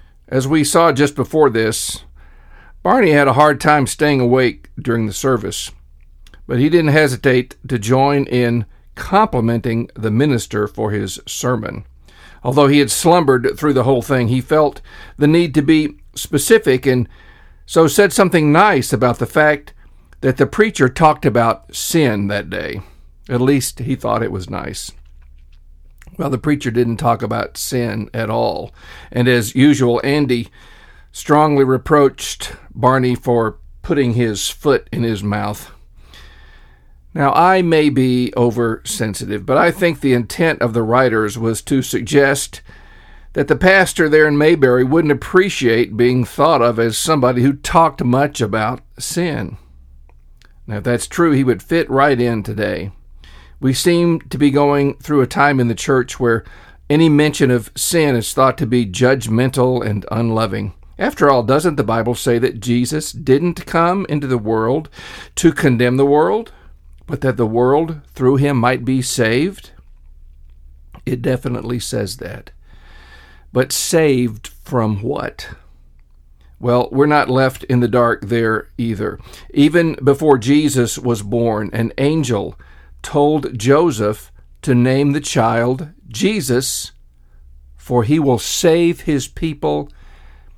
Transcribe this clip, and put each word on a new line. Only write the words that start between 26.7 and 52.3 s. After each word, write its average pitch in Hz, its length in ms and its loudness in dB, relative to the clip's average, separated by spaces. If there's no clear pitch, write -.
didn't 117 260 0
talk 117 240 -2
about 110 380 -8
sin 110 560 -6
at 110 160 -6
all. 113 420 -4
And 123 160 0
as 120 260 0
usual, 127 480 2
Andy 131 460 -2
strongly 151 500 2
reproached 135 920 0
Barney 123 420 0
for 117 420 -2
putting 135 320 0
his 113 340 -2
foot - 420 -2
in - 120 -6
his 110 200 -4
mouth. 104 500 -6
Now, 143 200 0
I 185 280 4
may 160 300 2
be 127 460 0
oversensitive, 110 1080 -4
but 135 140 0
I 170 140 2
think 170 260 -2
the 135 140 0
intent 123 500 -2
of 117 120 -2
the 113 100 -2
writers 110 520 0
was 113 260 -4
to 135 200 0
suggest 135 800 0
that 139 160 -2
the 156 80 2
pastor 185 520 2
there 151 200 6
in 147 100 0
Mayberry 139 460 4
wouldn't 151 260 2
appreciate 131 840 0
being 123 280 2
thought 143 380 0
of 117 160 2
as 113 180 0
somebody 127 460 0
who 139 120 2
talked 160 500 0
much 135 360 0
about 110 420 -4
sin. 135 640 -6
Now, 107 80 -8
if 98 80 -8
that's 120 240 -4
true, 170 240 0
he 139 100 2
would 117 220 0
fit 165 260 -2
right 135 300 2
in 117 240 -2